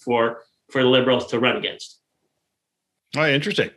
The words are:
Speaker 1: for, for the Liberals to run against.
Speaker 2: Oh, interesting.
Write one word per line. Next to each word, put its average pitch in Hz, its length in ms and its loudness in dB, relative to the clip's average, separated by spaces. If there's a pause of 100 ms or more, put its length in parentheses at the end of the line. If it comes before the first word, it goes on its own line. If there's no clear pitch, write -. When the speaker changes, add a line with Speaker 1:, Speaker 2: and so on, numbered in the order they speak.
Speaker 1:
for, 117 420 -2 (280)
for 135 120 0
the 127 60 4
Liberals 127 400 2
to 120 100 -2
run 113 180 0
against. - 440 -10 (1160)
Speaker 2:
Oh, 156 100 0
interesting. 143 500 0